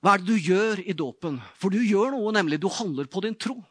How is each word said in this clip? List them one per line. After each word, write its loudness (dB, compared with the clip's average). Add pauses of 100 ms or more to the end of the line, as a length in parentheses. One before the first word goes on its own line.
Hva 6
er -2
det 0
du 2
gjør 2
i -4
dåpen? -4 (220)
For 0
du 0
gjør 2
noe, -2
nemlig 2
du -2
handler -4
på -6
din -4
tro. -6 (160)